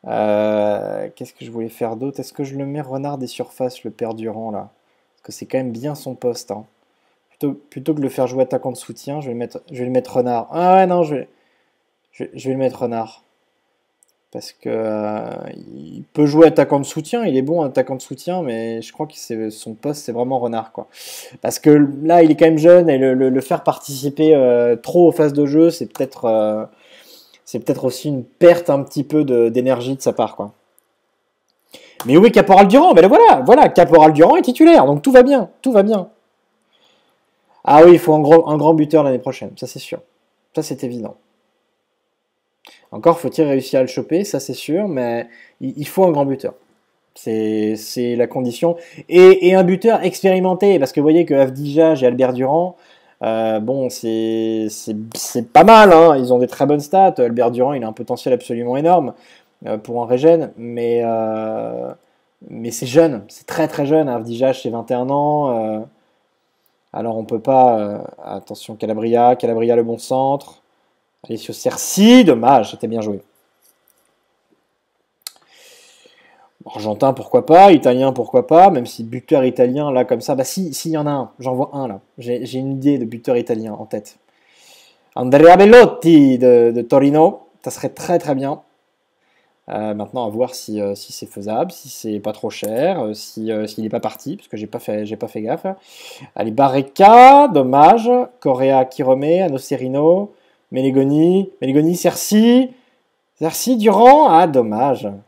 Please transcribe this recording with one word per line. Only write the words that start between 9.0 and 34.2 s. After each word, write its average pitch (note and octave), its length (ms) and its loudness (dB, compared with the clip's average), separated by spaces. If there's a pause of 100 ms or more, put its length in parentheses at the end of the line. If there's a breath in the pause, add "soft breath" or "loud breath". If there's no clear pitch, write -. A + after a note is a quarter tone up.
je C#3 60 -14
vais B2 60 -12
le A#2+ 80 -12
mettre, A#2+ 200 -14 (120)
je B2+ 80 -16
vais B2 60 -8
le B2+ 40 -8
mettre B2+ 280 -4
Renard. A#2+ 340 -4
Ah F3+ 240 2
ouais, F#3+ 100 4
non, F3 160 -2
je D3 140 -4
vais, A#2+ 120 -12 (840)
je, - 100 -16 (100)
je C3 160 -12
vais C3 60 -4
le C3+ 60 -6
mettre B2+ 220 -4
Renard. A2+ 400 -10 (1080)
Parce - 200 -18
que, - 180 -16
euh, G#2+ 640 -8 (240)
il - 480 -20 (100)
peut D3+ 140 0
jouer D#3 220 6
attaquant D3 320 0
de C3+ 40 -8
soutien, F#3 400 -8
il D3 120 -2
est C3 60 0
bon D#3+ 200 -4
attaquant C3 320 -4
de B2+ 80 -14
soutien, F3 400 -10
mais A2+ 400 -8
je - 100 -20
crois D#3 140 -12
que D3 80 -20
c'est, A2 360 -10
son A2 240 -18
poste, D3 300 -12
c'est B2 60 -12
vraiment B2 300 -6
Renard, A2+ 320 -8
quoi. - 160 -18 (520 loud breath)
Parce - 200 -10
que D#3 100 2 (320)
là, E3+ 220 4
il D#3 80 2
est - 20 2
quand E3 120 4
même D#3+ 120 2
jeune, E3+ 320 6
et C3+ 80 0
le, C3 160 0
le, C3 160 0
le C3 100 -2
faire D#3+ 220 -6
participer, C#3+ 720 -2
euh, A#2+ 400 2
trop E3+ 320 2
aux D#3 60 4
phases D3+ 220 -2
de C#3+ 120 0
jeu, D#3+ 240 2
c'est C3+ 160 -12
peut-être, - 380 -10
euh, G#2+ 400 -2 (800 soft breath)
c'est - 160 -12
peut-être - 240 -6
aussi B2+ 240 -8
une C3 160 -8
perte E3+ 460 2
un C#3 120 0
petit C3+ 220 -8
peu D3+ 180 -2
de, A#2+ 280 0
d'énergie B2 440 -4
de C3 80 -14
sa A#2 100 -2
part, A2+ 220 -6
quoi. G#2 160 -14 (1500 soft breath)
Mais C3 120 2
oui, G#3 160 6
Caporal G3 340 6
Durand, C#4+ 260 6
mais E3+ 100 8
là, F#3+ 60 6
voilà, F4 380 6
voilà, A#3+ 220 6
Caporal D#3+ 440 6
Durand E3 220 6